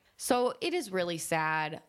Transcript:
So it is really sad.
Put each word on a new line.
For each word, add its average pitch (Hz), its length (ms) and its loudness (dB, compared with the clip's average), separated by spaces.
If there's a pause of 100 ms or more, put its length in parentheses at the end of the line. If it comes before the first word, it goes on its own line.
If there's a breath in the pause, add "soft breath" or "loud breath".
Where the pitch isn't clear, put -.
(180)
So 247 440 2
it 330 120 -2
is 294 180 -2
really 175 260 0
sad. 156 580 0 (140)